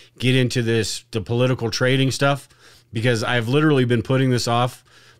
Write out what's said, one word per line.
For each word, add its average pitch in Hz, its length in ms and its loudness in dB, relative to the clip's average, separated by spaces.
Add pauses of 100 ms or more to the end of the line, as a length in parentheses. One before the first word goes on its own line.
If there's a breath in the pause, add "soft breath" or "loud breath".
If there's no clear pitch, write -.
(200 loud breath)
get 127 160 2
into 123 280 0
this, 113 480 -2
the 113 100 -4
political 120 500 -2
trading 131 400 0
stuff 139 380 -2 (420 soft breath)
because 117 320 0
I've 117 240 -2
literally 143 380 2
been 117 160 2
putting 131 300 0
this 120 180 0
off 120 340 -2 (360 soft breath)